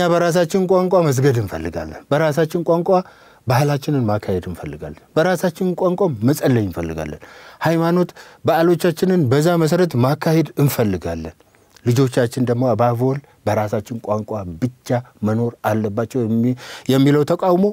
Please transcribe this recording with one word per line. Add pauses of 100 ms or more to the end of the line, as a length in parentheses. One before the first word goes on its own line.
በራሳችን
ቋንቋ
መስገድ
እንፈልጋለን።
በራሳችን
ቋንቋ (580)
ባህላችንን
ማካሄድ
እንፈልጋለን። (100)
በራሳችን
ቋንቋ (220)
መጸለይ
እንፈልጋለን። (400)
ሃይማኖት (340)
በዓሎቻችንን
በዛ (100)
መሰረት
ማካሄድ
እንፈልጋለን። (500)
ልጆቻችን
ደግሞ
አባቮል (260)
በራሳችን
ቋንቋ (260)
ብቻ (320)
መኖር (120)
አለባቸው
የሚ-፣ (340)
የሚለው
ተቃውሞ